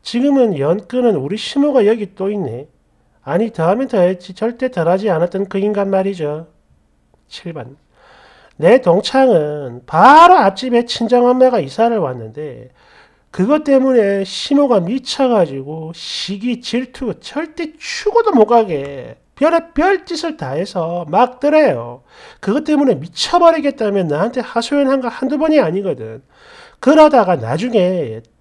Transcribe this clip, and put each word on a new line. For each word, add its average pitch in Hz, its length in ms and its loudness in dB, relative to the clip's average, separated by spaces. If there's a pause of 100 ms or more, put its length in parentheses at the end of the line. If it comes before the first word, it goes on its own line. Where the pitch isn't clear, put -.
지금은 240 560 0
연 156 280 -2
끄는 247 300 0
우리 147 200 -6
시모가 277 500 0
여기 214 280 -2
또 190 160 -6
있네. 147 380 -8 (540)
아니, 208 300 -2
더하면 208 360 -2
더했지 185 460 -2
절대 240 360 -4
덜하지 190 400 -2
않았던 175 380 -2
그 196 100 -6
인간 202 320 -2
말이죠. 170 580 -4 (800)
칠 - 260 -16
번. 135 220 -16 (800)
내 208 240 4
동창은 156 1080 0
바로 302 500 8
앞집에 240 500 0
친정엄마가 247 720 2
이사를 220 360 0
왔는데 123 760 -8 (600)
그것 294 340 0
때문에 254 600 2
시모가 254 560 0
미쳐가지고 165 1120 -2
시기, 233 680 -8
질투, 254 600 -6
절대 320 580 -10
죽어도 440 540 -2
못 220 140 6
가게 143 720 -2 (200)
별의별 339 680 0
짓을 330 320 -8
다 131 140 -10
해서 170 580 -6
막더래요. 214 960 0 (380)
그것 262 240 -2
때문에 285 320 0
미쳐버리겠다면 277 1120 0
나한테 196 320 -2
하소연한 269 600 -2
거 247 80 -6
한두 262 300 -6
번이 311 220 2
아니거든. 156 600 -4 (580)
그러다가 277 560 4
나중에 165 840 -2 (180)